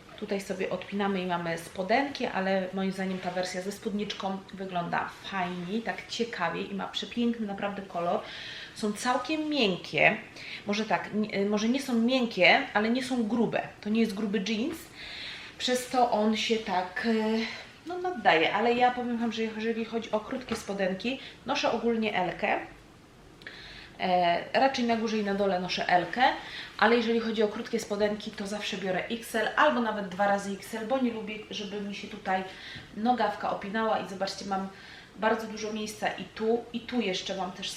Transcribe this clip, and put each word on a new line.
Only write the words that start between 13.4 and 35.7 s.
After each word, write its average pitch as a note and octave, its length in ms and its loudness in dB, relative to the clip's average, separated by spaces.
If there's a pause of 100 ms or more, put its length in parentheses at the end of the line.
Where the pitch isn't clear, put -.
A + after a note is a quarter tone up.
To G#3 80 -4
nie A3 120 4
jest G3 120 2
gruby G#3 340 0
jeans, A3+ 300 -2 (800)
przez B3 320 0
to B3 220 4
on G#3+ 260 4
się A3 200 2
tak, F#3 520 -2
e, A3 300 2 (460)
no, F4 120 -6
naddaje. G3+ 560 4
Ale A3+ 200 4
ja B3 180 6
powiem A#3+ 260 -2
wam, A3+ 140 0
że A3 120 -2
jeżeli A3 420 -2
chodzi A3 260 -6
o G#3+ 80 2
krótkie - 360 -6
spodenki, G3 640 -2 (260)
noszę C#4 260 2
ogólnie A3+ 440 2
Elkę. G3+ 440 0 (1400)
E, F3+ 600 4
raczej C4 260 4
na A#3 120 4
górze A3 200 0
i G#3+ 60 2
na G3+ 120 0
dole G3 240 2
noszę - 280 -2
Elkę, F3+ 360 4 (540)
ale A3+ 180 6
jeżeli A#3 240 4
chodzi A3 240 0
o G#3 40 6
krótkie A3+ 320 -4
spodenki, G#3 520 -2
to G3+ 160 -8
zawsze G3+ 300 -6
biorę F#3 340 0
X A#3 240 -4
L A3 200 0
albo B3+ 260 6
nawet G3+ 260 0
dwa F#3 200 2
razy G3+ 240 2
X - 240 -8
L, A3+ 120 -4
bo C4 100 2
nie A#3+ 140 2
lubię, G#3+ 240 -6 (160)
żeby G3+ 300 -6
mi G3+ 140 -6
się - 120 -10
tutaj F#3+ 360 -2 (540)
nogawka A3 540 2
opinała. G#3 480 0
I F3+ 100 -6
zobaczcie, G3 360 -4
mam G3 220 -2 (480)
bardzo A3 320 2
dużo G#3+ 260 -6